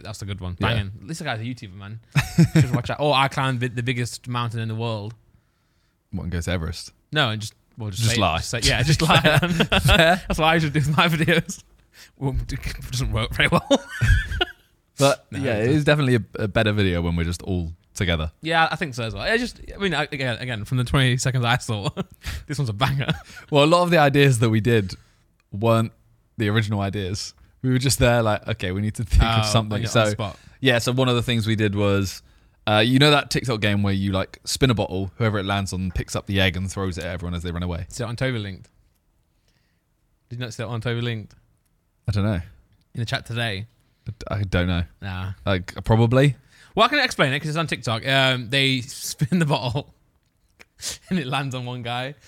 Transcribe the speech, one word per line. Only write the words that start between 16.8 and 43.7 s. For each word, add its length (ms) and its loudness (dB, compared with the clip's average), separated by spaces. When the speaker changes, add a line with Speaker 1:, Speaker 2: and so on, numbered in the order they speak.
Speaker 2:
when 160 0
we're 80 2
just 180 -4
all 300 -2
together. 380 -2
Speaker 1:
Yeah, 280 2
I 60 -6
think 180 -6
so 100 -6
as 100 -6
well. 80 -8
I 160 0
just, 200 -6
I 40 -16
mean, 160 -2
I, 80 0
again, 260 -4
again, 280 -8
from 100 -2
the 80 2
twenty 320 2
seconds 260 0
I 140 2
saw, 320 -4
<laughs> 280 -10
this 120 -8
one's 100 -2
a 60 -4
banger. 340 0
Speaker 2:
Well, 140 6
a 20 6
lot 160 6
of 80 2
the 60 6
ideas 440 6
that 100 4
we 100 4
did 320 2
weren't 400 2
the 140 0
original 320 0
ideas. 500 -6
We 80 0
were 80 2
just 200 0
there 240 4
like, 240 -2
"Okay, 260 -4
we 100 -4
need 140 -4
to 80 -4
think 180 4
of 240 2
Speaker 1:
Oh, 20 -2
Speaker 2:
something." 280 0
Speaker 1:
on 80 -2
the, 40 -2
Speaker 2:
So, 120 2
Speaker 1:
on 60 4
the 60 0
spot. 260 -8
Speaker 2:
yeah, 180 4
so 140 0
one 160 2
of 60 2
the 80 0
things 240 0
we 100 0
did 180 0
was, 460 0
uh, 180 4
you 140 4
know 120 6
that 200 2
TikTok 320 -2
game 200 2
where 120 2
you, 180 0
like, 320 -4
spin 240 0
a 60 4
bottle, 420 -4
whoever 220 0
it 80 -4
lands 260 -2
on 200 -4
picks 220 -6
up 120 -6
the 160 2
egg 160 0
and 120 -6
throws 280 -6
it 60 -8
at 100 -8
everyone 200 -8
as 80 -6
they 100 -6
run 100 -6
away? 280 -6
Speaker 1:
Is 80 -14
it 60 -6
on 120 -8
Toby 220 -2
Linked? 300 -12
Did 100 -12
you 60 -8
not 80 -10
see 100 -10
that 60 -8
on 140 -6
Toby 180 -2
Linked? 340 -6
Speaker 2:
I 60 -2
don't 120 2
know. 160 0
Speaker 1:
In 60 -6
the 60 -4
chat 180 -6
today? 420 -6